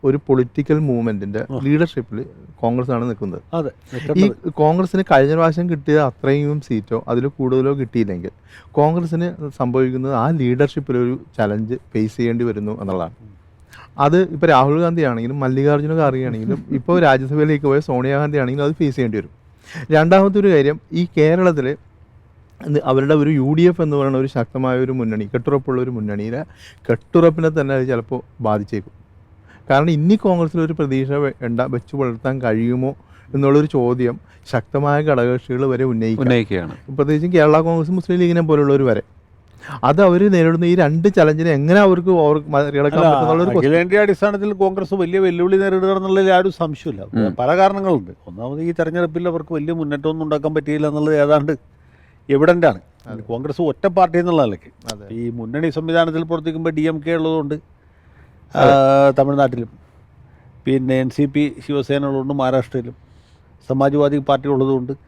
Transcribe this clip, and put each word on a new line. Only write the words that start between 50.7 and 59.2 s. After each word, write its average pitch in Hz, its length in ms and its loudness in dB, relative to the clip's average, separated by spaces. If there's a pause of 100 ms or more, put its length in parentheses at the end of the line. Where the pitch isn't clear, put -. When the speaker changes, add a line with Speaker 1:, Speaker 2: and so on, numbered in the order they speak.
Speaker 2:
എന്നുള്ളത് 151 340 0
ഏതാണ്ട് 147 300 2 (800)
എവിഡന്റ് 165 360 4
ആണ്. 104 140 2 (280)
Speaker 1:
അതെ. 110 140 -16
Speaker 2:
കോൺഗ്രസ് 127 400 -8
ഒറ്റ 156 260 -2
പാർട്ടി 175 320 2
എന്നുള്ള 165 260 2
നിലയ്ക്ക് - 500 -10
Speaker 1:
അതെ. 101 160 -20
Speaker 2:
ഈ 117 180 -6
മുന്നണി 120 400 -6
സംവിധാനത്തിൽ 165 540 0
പ്രവർത്തിക്കുമ്പോൾ 160 460 -4
ഡി 156 120 -4
എം 160 260 -2
കെ 165 40 -4
ഉള്ളതുകൊണ്ട്, 160 440 -2
ആ, - 1080 -10
Speaker 1:
അതെ. 139 580 6
Speaker 2:
തമിഴ്നാട്ടിലും 135 500 0 (960)